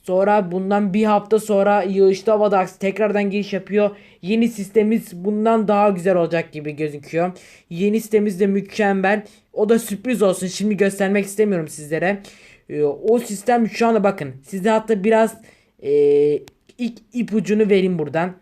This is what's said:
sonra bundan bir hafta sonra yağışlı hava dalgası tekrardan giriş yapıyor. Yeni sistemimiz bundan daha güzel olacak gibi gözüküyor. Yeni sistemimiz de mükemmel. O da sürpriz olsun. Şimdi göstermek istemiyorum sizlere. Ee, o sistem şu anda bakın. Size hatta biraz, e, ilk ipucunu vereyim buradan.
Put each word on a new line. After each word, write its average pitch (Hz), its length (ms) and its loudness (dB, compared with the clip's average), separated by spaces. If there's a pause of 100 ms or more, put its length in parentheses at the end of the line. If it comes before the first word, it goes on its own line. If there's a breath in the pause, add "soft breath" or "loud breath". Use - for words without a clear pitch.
sonra 190 500 0
bundan 190 420 -2
bir 214 120 2
hafta 208 340 2
sonra 202 440 2
yağışlı 190 480 2
hava 208 200 2
dalgası 180 280 -2
tekrardan 202 500 -2
giriş 196 240 -4
yapıyor. 202 420 -2 (260 loud breath)
Yeni 226 260 0
sistemimiz 214 680 0
bundan 208 540 0
daha 208 220 4
güzel 185 260 0
olacak 165 360 0
gibi 151 200 -10
gözüküyor. 151 600 -4 (380 loud breath)
Yeni 202 300 0
sistemimiz 208 400 0
de 208 80 2
mükemmel. 196 760 0 (300 loud breath)
O 208 160 0
da 226 100 4
sürpriz 214 420 -4
olsun. 185 260 0
Şimdi 196 300 -2
göstermek 196 480 0
istemiyorum 196 420 -2
sizlere. 160 540 -4 (480 loud breath)
Ee, 147 140 -2
o 214 360 0
sistem 233 500 -2
şu 233 180 0
anda 220 160 2
bakın. 175 300 -2 (100)
Size 196 260 -4
hatta 220 340 0
biraz, 220 340 2 (460 soft breath)
e, 139 80 -2 (880)
ilk 233 200 -6 (160)
ipucunu 208 560 0
vereyim 185 300 2
buradan. 160 420 -4